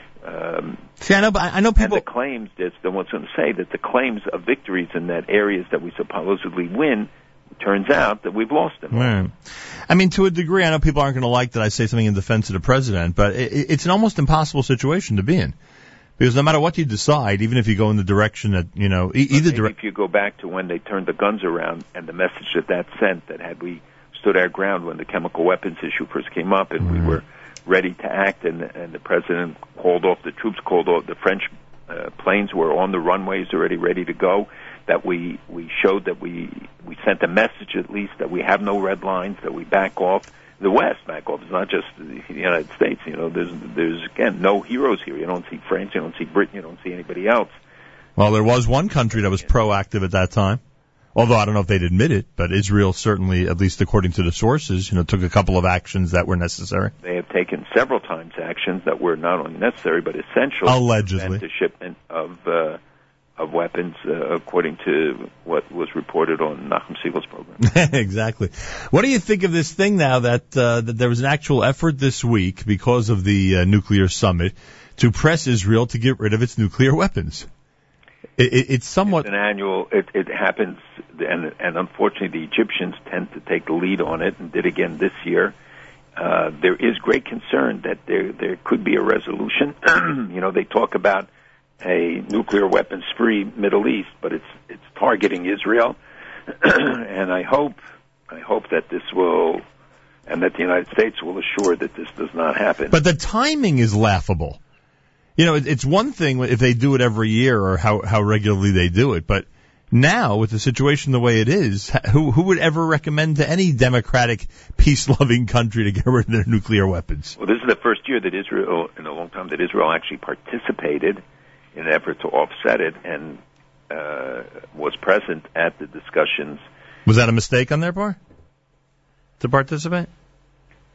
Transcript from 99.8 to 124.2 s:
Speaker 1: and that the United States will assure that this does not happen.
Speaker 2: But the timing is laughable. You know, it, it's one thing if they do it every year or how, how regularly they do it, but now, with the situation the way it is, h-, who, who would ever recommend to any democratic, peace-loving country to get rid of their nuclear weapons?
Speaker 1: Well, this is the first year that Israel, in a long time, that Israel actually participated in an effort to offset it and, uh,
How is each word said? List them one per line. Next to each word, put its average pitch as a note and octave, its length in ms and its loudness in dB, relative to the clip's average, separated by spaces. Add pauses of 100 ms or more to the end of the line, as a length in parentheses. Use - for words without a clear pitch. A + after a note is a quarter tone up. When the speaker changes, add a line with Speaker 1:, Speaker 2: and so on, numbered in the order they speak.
Speaker 1:
and D#2+ 160 -4
that F#2 120 0
the - 60 -8
United F2+ 320 0
States G#2+ 300 0
will F2 160 -8
assure F2+ 380 0
that E2 180 -8
this E2 220 -12
does D#2+ 180 -8
not D#2+ 220 -2
happen. E2 340 -2
Speaker 2:
But D#3 140 4
the F3 100 4
timing A#3+ 640 0
is A2 160 4
laughable. F#2 640 0 (760)
You E3 100 6
know, D#3+ 100 4
it, C#3 100 0
it's C#3+ 180 0
one G3+ 280 2
thing C#3+ 280 0
if B2 200 0
they B2+ 140 4
do C3+ 200 2
it B2+ 60 4
every A2+ 300 2
year A#2 300 4
or F#2+ 160 2
how, G#2+ 260 2
how G#2 200 2
regularly G2+ 480 2
they F2+ 180 4
do A2 260 2
it, E2 120 -4
but G2 200 0 (440)
now, C#3+ 460 4
with A2 140 0
the A2 100 -2
situation C#3 520 2
the B2 80 2
way A#2 200 4
it A2 80 2
is, B2+ 460 0
h-, - 180 0
who, D3 180 4
who B2+ 140 4
would F#3 140 2
ever D#3+ 280 2
recommend D#3 500 0
to C#3+ 120 2
any F3 240 2
democratic, B2 720 2 (300)
peace-loving B2 720 4
country A2+ 380 2
to G2+ 80 2
get F#2 140 0
rid B2 200 4
of A2+ 60 -2
their A2 140 2
nuclear G#2+ 400 2
weapons? E2 520 -4
Speaker 1:
Well, - 100 -6
this A2+ 140 4
is B2+ 60 0
the A2+ 80 4
first - 320 -2
year B2+ 120 0
that F#2 140 -4
Israel, F#2+ 540 -2 (100)
in D#2 80 -14
a D2+ 60 -10
long E2+ 180 -10
time, F#2 180 -12
that D2+ 120 -6
Israel F2 320 2
actually D#2+ 260 -4
participated F2+ 1040 -4 (540)
in D#2+ 100 -10
an D#2+ 60 0
effort D#2+ 280 -2
to - 80 -6
offset - 520 0
it D#2+ 140 -2 (100)
and, D#2 340 -10 (520)
uh, C#2+ 520 -8 (320)